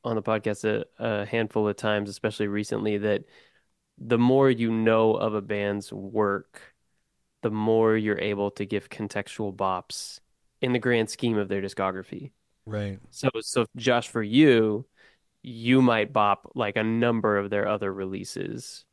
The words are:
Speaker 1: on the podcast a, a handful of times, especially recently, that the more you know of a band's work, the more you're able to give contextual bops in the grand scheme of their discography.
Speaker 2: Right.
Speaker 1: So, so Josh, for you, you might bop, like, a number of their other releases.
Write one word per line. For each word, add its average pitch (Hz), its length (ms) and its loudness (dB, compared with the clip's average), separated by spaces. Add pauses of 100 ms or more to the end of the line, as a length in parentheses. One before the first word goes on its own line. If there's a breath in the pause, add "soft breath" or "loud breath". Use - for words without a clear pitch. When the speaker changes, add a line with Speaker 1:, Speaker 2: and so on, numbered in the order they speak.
Speaker 1:
on 117 120 -2
the 107 80 -2
podcast 107 400 -2
a, 107 220 0 (120)
a 107 280 -4
handful 107 420 -2
of 101 80 -2
times, 104 340 -2
especially 104 380 -4
recently, 104 500 -2
that 104 280 0 (720 soft breath)
the 120 200 0
more 131 320 6
you 117 220 0
know 113 440 4
of 110 200 -2
a 104 60 -2
band's 101 520 -4
work, 101 800 -4 (720)
the 110 80 0
more 110 460 2
you're 107 220 -2
able 101 320 -2
to 104 140 -6
give 101 240 -6
contextual 101 680 -8
bops - 640 -6 (420)
in 127 120 0
the 123 60 0
grand 117 300 0
scheme 113 280 -2
of 98 120 -2
their 98 120 -2
discography. 95 680 -6 (340)
Speaker 2:
Right. 104 340 -6 (100)
Speaker 1:
So, - 200 -4 (120)
so 117 240 0 (100)
Josh, 120 320 2
for 113 160 -4
you, 113 640 6 (580 soft breath)
you 123 380 2
might 117 320 4
bop, 104 420 2
like, 107 220 -2
a 110 60 2
number 113 540 2
of 101 120 -2
their 101 180 0
other 101 260 -2
releases. 98 1000 -8